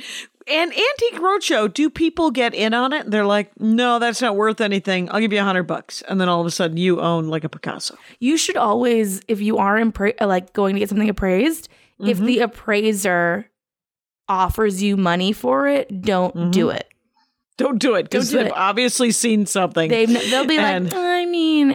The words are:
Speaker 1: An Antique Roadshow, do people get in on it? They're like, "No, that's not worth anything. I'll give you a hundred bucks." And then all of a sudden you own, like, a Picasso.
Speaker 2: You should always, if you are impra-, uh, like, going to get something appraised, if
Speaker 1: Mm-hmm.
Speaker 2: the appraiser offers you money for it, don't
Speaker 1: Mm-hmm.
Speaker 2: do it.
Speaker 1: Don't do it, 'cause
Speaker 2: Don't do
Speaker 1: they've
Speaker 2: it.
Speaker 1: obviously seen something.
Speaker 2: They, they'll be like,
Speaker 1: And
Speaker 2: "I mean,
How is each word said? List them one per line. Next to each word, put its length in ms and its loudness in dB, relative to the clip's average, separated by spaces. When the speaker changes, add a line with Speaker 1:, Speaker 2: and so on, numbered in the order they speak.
Speaker 1:
An 220 0
Antique 520 -2
Roadshow, 540 0
do 160 0
people 400 0
get 240 0
in 180 0
on 200 0
it? 180 -6
They're 160 2
like, 320 0
"No, 400 2
that's 240 -2
not 140 0
worth 240 0
anything. 500 -2
I'll 100 -2
give 120 0
you 80 2
a 40 0
hundred 200 0
bucks." 440 -8
And 120 0
then 80 2
all 120 2
of 60 -2
a 60 -2
sudden 240 -2
you 240 2
own, 260 0
like, 160 -4
a 60 -6
Picasso. 480 -10
Speaker 2:
You 160 2
should 200 -2
always, 680 0
if 140 -2
you 180 0
are 180 2
impra-, 440 0
uh, 80 2
like, 240 0
going 240 0
to 20 -2
get 100 -2
something 200 0
appraised, 600 0
if 200 0
Speaker 1:
Mm-hmm. 80 0
Speaker 2:
the 140 2
appraiser 1080 0
offers 540 0
you 140 2
money 360 2
for 360 0
it, 340 -2
don't 320 0
Speaker 1:
Mm-hmm. 160 -2
Speaker 2:
do 200 2
it. 160 -8
Speaker 1:
Don't 200 0
do 160 2
it, 160 -2
'cause 200 -2
Speaker 2:
Don't 100 2
do 40 0
Speaker 1:
they've 80 -2
Speaker 2:
it. 40 -6
Speaker 1:
obviously 540 0
seen 360 0
something. 420 -2
Speaker 2:
They, 160 2
they'll 420 0
be 120 2
like, 80 2
Speaker 1:
And 260 -2
Speaker 2:
"I 320 -2
mean, 500 2